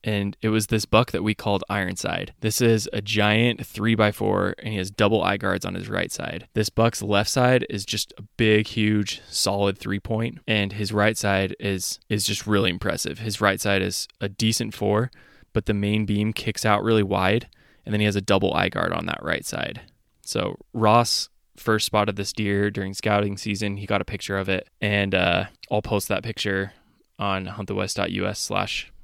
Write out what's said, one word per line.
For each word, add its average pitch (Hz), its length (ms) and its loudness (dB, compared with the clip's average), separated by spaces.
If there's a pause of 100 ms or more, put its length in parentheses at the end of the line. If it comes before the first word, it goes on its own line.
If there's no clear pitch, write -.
and 101 400 -2
it 110 60 0
was 110 180 2
this 110 180 0
buck - 280 4
that 87 100 -2
we 107 120 0
called 98 360 0
Ironside. 92 680 -4
This 110 200 -2
is 113 320 2
a 104 80 -4
giant 104 640 2
three-by-four, 104 920 0
and - 140 -10
he 104 60 -4
has 95 120 -4
double 104 320 4
eye 98 140 2
guards 92 280 -2
on 92 100 -6
his 92 140 -8
right 90 220 -4
side. - 440 -8
This 110 160 0
buck's 113 320 2
left 104 280 2
side 127 400 4
is 98 160 -6
just - 320 -6
a 107 40 -18 (140)
big, 110 300 4
huge, 107 640 0
solid 98 480 0
three 101 220 -4
point, 110 480 -4
and 101 240 0
his 101 200 -4
right 107 240 2
side 98 440 0
is, 95 480 -4
is 98 180 0
just 104 220 -2
really 98 220 4
impressive. - 500 -4
His 110 200 -6
right 101 200 2
side 98 200 2
is 92 280 -4 (120)
a 101 80 -4
decent 110 460 0
four, 104 380 0 (400)
but 107 140 0
the 107 80 2
main 104 300 0
beam 104 280 0
kicks - 340 -4
out 104 160 4
really 110 220 4
wide, 98 440 0 (380)
and 104 60 -4
then 104 80 0
he 107 60 4
has 101 100 2
a 101 40 2
double 98 340 4
eye 92 140 2
guard 87 240 -2
on 85 140 -4
that - 160 -6
right - 240 -4
side. - 360 -6 (400)
So - 340 -4 (160)
Ross 117 560 4 (280)
first 107 300 0
spotted 104 300 0
this 101 160 -4
deer 101 380 0
during 98 220 -6
scouting 101 440 0
season. 101 400 -4
He 98 100 -10
got 101 140 0
a - 40 -6
picture 98 320 -6
of 95 120 -2
it, 92 200 -2 (120)
and, 101 340 2
uh, 92 300 2 (260)
I'll 107 100 2
post - 280 -2
that 101 160 -2
picture 98 480 -4 (460)
on 95 280 -2
hunt 95 220 -10
the 101 80 -4
west 98 200 -2
dot 90 140 0
U 95 160 -2
S 101 140 -4
slash - 500 -4 (140)